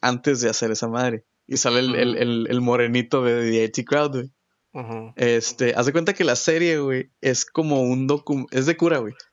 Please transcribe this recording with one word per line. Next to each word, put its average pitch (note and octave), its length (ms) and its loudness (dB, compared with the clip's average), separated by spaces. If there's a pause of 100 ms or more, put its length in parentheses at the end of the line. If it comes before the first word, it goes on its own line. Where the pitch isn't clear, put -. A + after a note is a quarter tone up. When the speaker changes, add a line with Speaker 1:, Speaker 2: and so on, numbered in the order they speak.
Speaker 1:
Antes B2+ 400 0
de A#2 100 0
hacer A2+ 220 -2
esa A2+ 160 -4
madre. A#2 360 -4 (220)
Y C3 100 -6
sale A#2+ 220 2
el, B2+ 160 2
el, B2 160 2
Speaker 2:
Ujú. - 80 -2
Speaker 1:
el, A#2 320 0
el B2 100 2
morenito A#2+ 640 2
de A#2+ 280 2
The A2+ 140 2
I A2 60 0
T A#2 140 -6
Crowd, D3 260 0
güey. C3 220 -6 (400)
Speaker 2:
Ujú. A2+ 440 -10
Speaker 1:
Este, A#2+ 600 0
haz A#2+ 100 0
de C#3 60 2
cuenta E3+ 220 0
que F#3 100 -2
la B2+ 120 2
serie, E3 420 0
güey, C3+ 320 -4 (100)
es B2+ 240 0
como D3+ 380 0
un B2+ 260 0
docu-, C#3+ 420 -2
es C3 160 0
de E3 100 2
cura, E3+ 220 2
güey. A2 160 -6 (180)